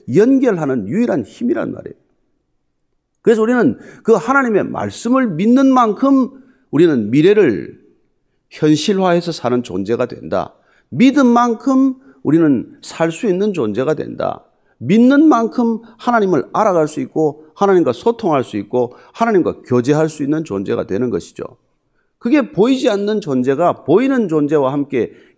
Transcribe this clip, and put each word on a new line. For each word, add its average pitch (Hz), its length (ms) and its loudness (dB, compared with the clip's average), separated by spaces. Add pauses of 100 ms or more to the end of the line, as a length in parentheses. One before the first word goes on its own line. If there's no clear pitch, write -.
(160)
연결하는 185 720 2
유일한 180 360 -2
힘이란 - 500 -4
말이에요. - 220 -16 (1300)
그래서 220 200 2
우리는 233 360 2 (260)
그 220 100 4
하나님의 226 520 0
말씀을 240 680 -2
믿는 240 420 2
만큼 254 680 0 (300)
우리는 135 400 2
미래를 151 680 2 (680)
현실화해서 175 840 0
사는 123 300 -2
존재가 107 420 -4
된다. 101 480 -8 (360)
믿음만큼 254 1080 2 (280)
우리는 147 580 0
살 165 300 -4
수 190 160 -6
있는 196 240 -2
존재가 131 440 -2
된다. - 500 -8 (320)
믿는 247 500 4
만큼 233 540 0 (160)
하나님을 202 560 0
알아갈 175 340 0
수 147 140 -8
있고, 147 540 -4
하나님과 180 380 2
소통할 175 500 -2
수 - 140 -8
있고, 120 360 -4 (180)
하나님과 185 520 -2
교제할 143 440 0
수 151 160 -8
있는 156 200 -4
존재가 98 440 -6
되는 117 220 -4
것이죠. - 340 -8 (760)
그게 247 320 0
보이지 262 380 0
않는 202 320 -2
존재가 139 640 -2
보이는 240 440 0
존재와 147 440 0
함께 139 420 -4 (240)